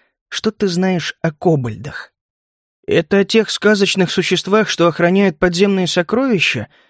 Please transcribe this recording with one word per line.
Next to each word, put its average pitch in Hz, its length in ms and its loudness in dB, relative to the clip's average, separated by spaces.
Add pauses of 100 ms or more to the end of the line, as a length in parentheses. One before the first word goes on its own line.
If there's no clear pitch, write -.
(280)
что - 220 -4
ты 208 180 -2
знаешь 180 520 -2
о 160 120 -2
кобальдах?" 127 840 -4 (720)
"Это 185 320 2
о 196 60 4
тех 208 260 2
сказочных 196 640 0
существах, 190 560 0
что - 180 2
охраняют 175 520 2
подземные 180 500 0
сокровища?" 190 800 -2 (220)